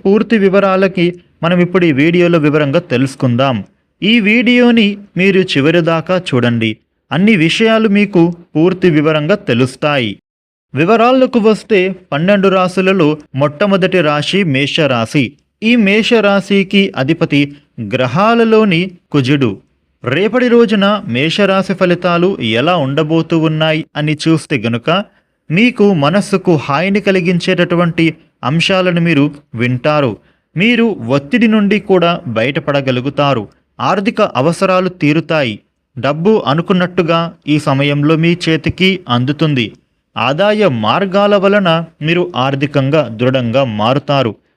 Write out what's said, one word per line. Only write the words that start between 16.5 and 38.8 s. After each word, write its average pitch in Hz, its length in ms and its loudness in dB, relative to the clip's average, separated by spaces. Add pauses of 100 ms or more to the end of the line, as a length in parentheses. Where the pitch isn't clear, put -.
అధిపతి 147 400 0 (540)
గ్రహాలలోని 208 840 2 (340)
కుజుడు. 139 360 2 (560)
రేపటి 208 480 0
రోజున 220 340 2 (280)
మేషరాశి 190 640 0
ఫలితాలు 175 480 0 (320)
ఎలా 170 140 0 (100)
ఉండబోతూ 160 540 -2 (100)
ఉన్నాయి 156 340 -2 (200)
అని 151 120 -2 (100)
చూస్తే 160 420 0
గనుక 117 220 -4 (720)
మీకు 214 300 2 (160)
మనస్సుకు 185 500 0 (120)
హాయిని 190 420 -2
కలిగించేటటువంటి 175 960 0 (440)
అంశాలను 175 580 0
మీరు 147 180 2 (360)
వింటారు. 127 500 0 (500)
మీరు 233 240 2 (320)
ఒత్తిడి 220 380 0
నుండి 202 240 2 (100)
కూడా 175 220 2 (260)
బయటపడగలుగుతారు. 135 1080 -2 (460)
ఆర్థిక 208 300 -2 (240)
అవసరాలు 185 480 0 (100)
తీరుతాయి. 151 540 0 (500)
డబ్బు 165 280 0 (200)
అనుకున్నట్టుగా 170 640 0 (340)
ఈ 151 40 0 (100)
సమయంలో 143 560 0
మీ 170 100 2 (120)
చేతికి 170 460 0 (260)